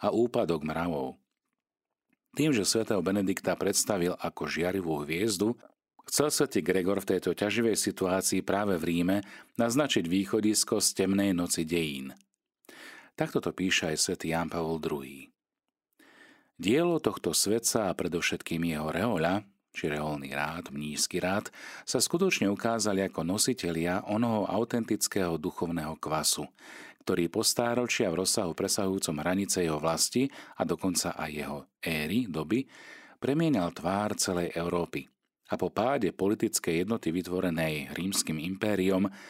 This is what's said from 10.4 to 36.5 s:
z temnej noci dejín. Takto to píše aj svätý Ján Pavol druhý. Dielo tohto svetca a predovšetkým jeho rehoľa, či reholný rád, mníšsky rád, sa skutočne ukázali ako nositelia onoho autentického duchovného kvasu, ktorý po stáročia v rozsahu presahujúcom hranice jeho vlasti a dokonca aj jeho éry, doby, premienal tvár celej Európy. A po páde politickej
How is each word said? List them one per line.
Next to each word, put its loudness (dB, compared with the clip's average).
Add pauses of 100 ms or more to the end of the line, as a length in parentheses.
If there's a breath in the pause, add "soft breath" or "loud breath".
z 0
temnej 2
noci 0
dejín. -2 (1040 loud breath)
Takto 0
to -4
píše 2
aj -4
svätý -2
Ján 0
Pavol -2
druhý. -6 (1300 loud breath)
Dielo 4
tohto -2
svetca 2
a 0
predovšetkým -2
jeho -2
rehoľa, 0 (240)
či -4
reholný -4
rád, -6
mníšsky -4
rád, 0 (400 loud breath)
sa 2
skutočne 2
ukázali 0
ako -4
nositelia 0
onoho 2
autentického 0
duchovného -2
kvasu, 0 (560 loud breath)
ktorý 2
po 2
stáročia 2
v 2
rozsahu 2
presahujúcom 0
hranice 2
jeho 0
vlasti 2 (320 loud breath)
a 2
dokonca 0
aj -6
jeho -6 (200)
éry, -2
doby, -2 (560 loud breath)
premienal 2
tvár -2
celej 0
Európy. -2 (400)
A -4
po -2
páde 2
politickej 0